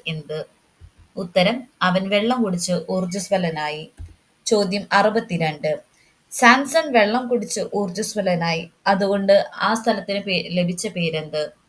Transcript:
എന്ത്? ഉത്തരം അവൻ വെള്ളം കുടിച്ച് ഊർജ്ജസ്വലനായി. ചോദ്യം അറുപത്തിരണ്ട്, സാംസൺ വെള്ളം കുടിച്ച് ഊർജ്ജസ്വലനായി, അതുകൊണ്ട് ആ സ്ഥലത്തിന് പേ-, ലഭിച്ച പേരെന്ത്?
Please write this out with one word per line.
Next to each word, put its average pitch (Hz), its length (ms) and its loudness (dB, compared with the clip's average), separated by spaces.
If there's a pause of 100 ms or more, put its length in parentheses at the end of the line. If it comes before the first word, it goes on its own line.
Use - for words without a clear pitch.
എന്ത്? 156 400 -8 (680)
ഉത്തരം 196 460 0 (200)
അവൻ 185 260 2
വെള്ളം 226 340 2
കുടിച്ച് 180 300 -2 (180)
ഊർജ്ജസ്വലനായി. 175 1000 -2 (560)
ചോദ്യം 202 460 0
അറുപത്തിരണ്ട്, 170 1000 0 (400)
സാംസൺ 277 600 4
വെള്ളം 233 360 2
കുടിച്ച് 220 320 -2 (140)
ഊർജ്ജസ്വലനായി, 180 960 -2 (160)
അതുകൊണ്ട് 196 680 4
ആ 202 200 0
സ്ഥലത്തിന് 202 480 -2
പേ-, 185 260 -2
ലഭിച്ച 175 380 -2
പേരെന്ത്? 156 640 -4 (180)